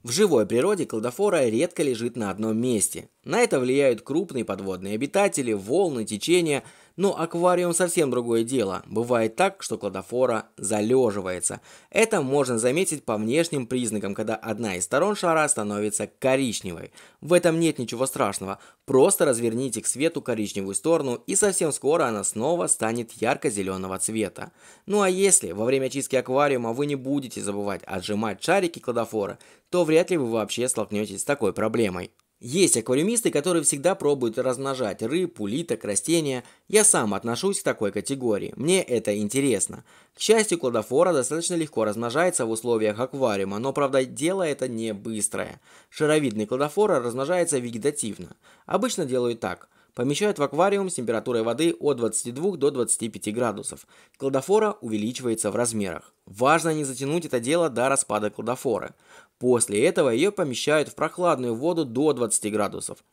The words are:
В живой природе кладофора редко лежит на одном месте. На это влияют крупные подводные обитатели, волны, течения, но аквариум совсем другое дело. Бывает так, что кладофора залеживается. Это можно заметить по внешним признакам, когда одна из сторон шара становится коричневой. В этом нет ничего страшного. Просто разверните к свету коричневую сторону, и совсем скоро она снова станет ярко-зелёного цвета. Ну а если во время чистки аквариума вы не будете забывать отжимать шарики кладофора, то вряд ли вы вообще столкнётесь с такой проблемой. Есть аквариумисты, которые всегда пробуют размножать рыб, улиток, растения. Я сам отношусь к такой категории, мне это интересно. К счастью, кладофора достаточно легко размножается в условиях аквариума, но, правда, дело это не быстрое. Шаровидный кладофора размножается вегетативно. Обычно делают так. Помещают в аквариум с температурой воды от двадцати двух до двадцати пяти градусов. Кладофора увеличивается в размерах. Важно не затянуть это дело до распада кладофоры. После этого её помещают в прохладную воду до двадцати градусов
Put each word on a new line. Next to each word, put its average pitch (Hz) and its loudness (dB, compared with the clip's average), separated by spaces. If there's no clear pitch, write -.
В - -8
живой 143 4
природе 143 2
кладофора 135 0
редко 160 0
лежит 123 -2
на 104 -2
одном 107 -2
месте. 117 -2
На 185 0
это 190 2
влияют 127 2
крупные 147 -4
подводные 98 -6
обитатели, 139 0
волны, 120 0
течения, 147 0
но 180 0
аквариум 175 2
совсем 170 2
другое 120 2
дело. 113 0
Бывает 113 0
так, 196 2
что 110 -6
кладофора 110 0
залеживается. 104 0
Это 220 2
можно 131 2
заметить 139 0
по 110 -2
внешним 135 0
признакам, 107 -2
когда 110 -2
одна 107 -4
из 87 -4
сторон 180 0
шара 160 2
становится 104 -2
коричневой. 123 -2
В 160 2
этом 170 4
нет 160 2
ничего 120 -2
страшного. 98 -4
Просто 160 6
разверните 117 -2
к - -6
свету 147 -2
коричневую 101 -4
сторону, 143 0
и 190 -2
совсем 190 2
скоро 147 0
она 104 -2
снова 160 -2
станет 113 -2
ярко-зелёного 95 -2
цвета. 107 -4
Ну 202 2
а 190 4
если 185 2
во 107 -2
время 131 0
чистки 131 -4
аквариума 127 0
вы 143 -2
не 147 -2
будете 131 -6
забывать 101 -4
отжимать 101 -4
шарики 175 0
кладофора, 110 -4
то 175 2
вряд 160 4
ли 180 2
вы 127 0
вообще 113 -2
столкнётесь 104 -4
с - -6
такой 113 0
проблемой. 104 -2
Есть 147 2
аквариумисты, 165 0
которые 160 0
всегда 160 2
пробуют 131 0
размножать 127 -2
рыб, 147 -2
улиток, 107 -4
растения. 131 0
Я 208 4
сам 120 4
отношусь 120 -2
к - -16
такой 110 0
категории, 104 -2
мне 175 2
это 107 0
интересно. 107 -2
К - -20
счастью, 214 4
кладофора 131 2
достаточно 160 -2
легко 147 -2
размножается 117 0
в 110 -2
условиях 110 0
аквариума, 107 -2
но, 131 -2
правда, 135 0
дело 156 -2
это 131 -2
не 113 -4
быстрое. 104 -6
Шаровидный 143 2
кладофора 147 2
размножается 139 0
вегетативно. 117 -4
Обычно 196 -2
делают 120 0
так. 92 -6
Помещают 147 0
в 147 2
аквариум 190 2
с - -8
температурой 113 0
воды 135 0
от 143 0
двадцати 117 -2
двух 165 -2
до 139 2
двадцати 117 -2
пяти 107 -6
градусов. 110 -4
Кладофора 185 2
увеличивается 113 -2
в 101 -4
размерах. 110 -2
Важно 151 2
не 151 -2
затянуть 139 -2
это 127 -2
дело 156 2
до 123 0
распада 107 0
кладофоры. 113 -4
После 117 2
этого 170 4
её 151 2
помещают 147 0
в - -18
прохладную 147 0
воду 160 0
до 135 2
двадцати 113 0
градусов 98 -4